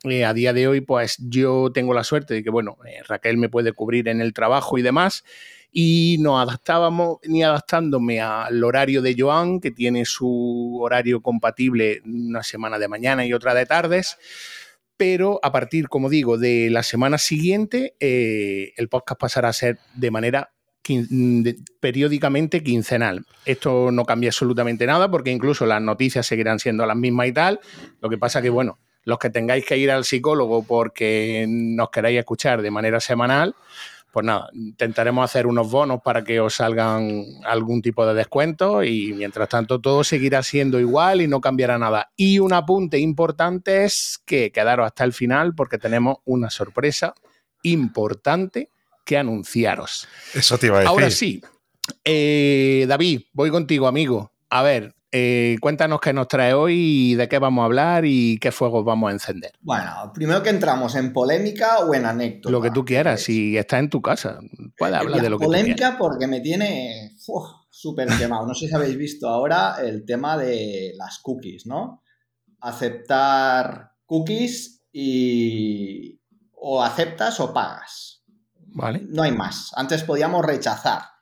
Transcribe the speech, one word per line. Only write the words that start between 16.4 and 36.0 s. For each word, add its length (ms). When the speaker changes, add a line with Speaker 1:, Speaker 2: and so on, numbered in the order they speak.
Speaker 1:
la 120
semana 340
siguiente, 840
eh, 760
el 120
podcast 320
pasará 280
a 40
ser 260
de 160
manera 420
quin-, 600
de, 140
periódicamente 840
quincenal. 640
Esto 460
no 120
cambia 240
absolutamente 580
nada, 240
porque 200
incluso 340
las 160
noticias 460
seguirán 320
siendo 260
las 120
mismas 320
y 40
tal. 280
Lo 80
que 80
pasa 240
que, 80
bueno, 280
los 140
que 120
tengáis 340
que 140
ir 120
al 140
psicólogo 600
porque 840
nos 400
queráis 300
escuchar 420
de 100
manera 300
semanal, 540
pues 140
nada, 260
intentaremos 720
hacer 220
unos 240
bonos 320